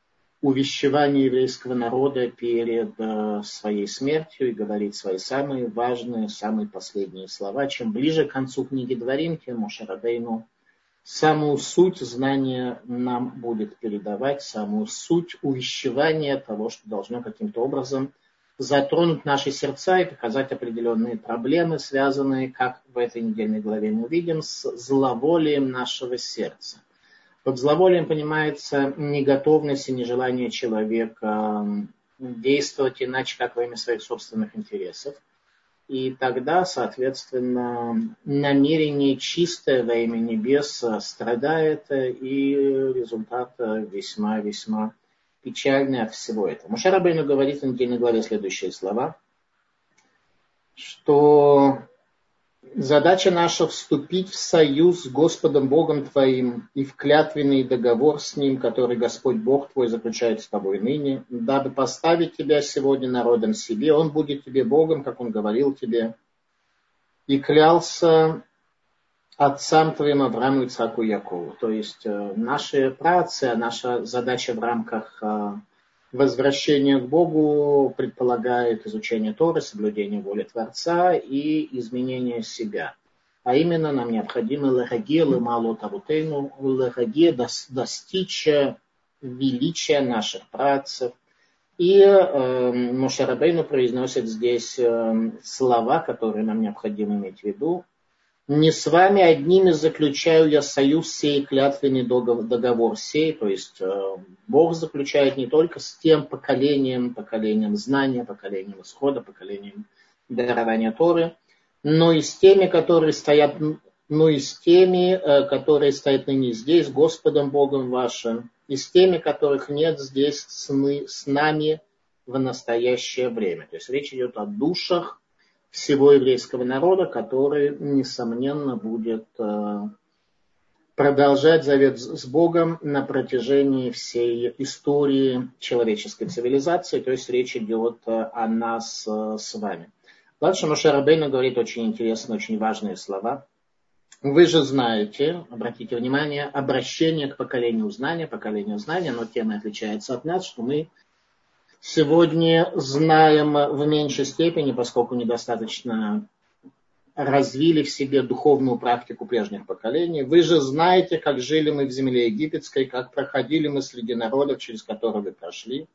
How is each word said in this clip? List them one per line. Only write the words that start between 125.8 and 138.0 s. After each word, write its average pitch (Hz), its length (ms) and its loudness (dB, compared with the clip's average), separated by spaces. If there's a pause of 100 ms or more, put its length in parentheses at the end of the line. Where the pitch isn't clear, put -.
еврейского 127 500 2
народа, 165 420 2
который, 143 720 0
несомненно, 135 1000 -2
будет, 110 480 -4 (120)
э, 104 440 -4 (1120)
продолжать 143 720 4
завет 135 340 4
с, - 220 -10
с - 40 -16
Богом 165 560 2
на 143 220 -2
протяжении 131 880 0
всей 120 640 -2
истории 135 920 0 (100)
человеческой 110 680 -2
цивилизации. 135 720 -2
То 127 100 -4
есть 127 180 -4
речь 123 280 -2
идет, 113 500 -2